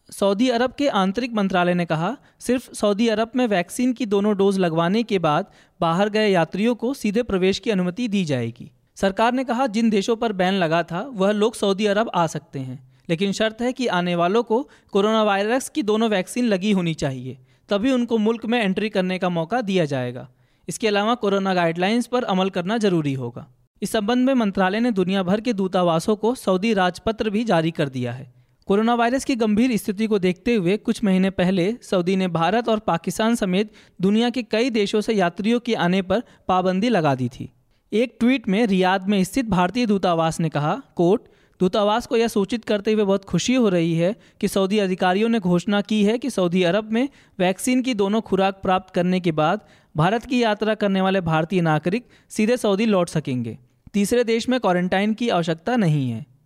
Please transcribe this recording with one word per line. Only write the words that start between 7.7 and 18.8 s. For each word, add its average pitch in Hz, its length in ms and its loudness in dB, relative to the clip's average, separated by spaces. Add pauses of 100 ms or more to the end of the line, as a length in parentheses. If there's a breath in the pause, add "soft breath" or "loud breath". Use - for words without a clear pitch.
दी 196 180 0
जाएगी। 120 460 -6 (240)
सरकार 220 380 0
ने 262 100 -2
कहा, 254 240 -2
जिन 226 220 0
देशों 214 260 0
पर 220 180 -2
बैन 185 200 0
लगा 170 300 0
था, 185 300 -8
वह 196 180 0
लोग 214 240 0
सऊदी 196 300 0
अरब 208 300 0
आ 170 120 2
सकते - 320 -10
हैं, 131 340 -12 (160 soft breath)
लेकिन 185 220 0
शर्त 220 300 -4
है 247 120 -2
कि 247 140 -4
आने 175 280 -2
वालों 185 280 2
को 233 260 -2 (220 soft breath)
कोरोना 220 320 2
वायरस 214 460 0
की 302 140 -4
दोनों 214 260 0
वैक्सीन 214 360 -2
लगी 208 260 0
होनी 175 220 0
चाहिए, 131 440 -6 (320 soft breath)
तभी 208 220 0
उनको 240 260 0
मुल्क 220 280 0
में 233 160 0
एंट्री 196 280 -2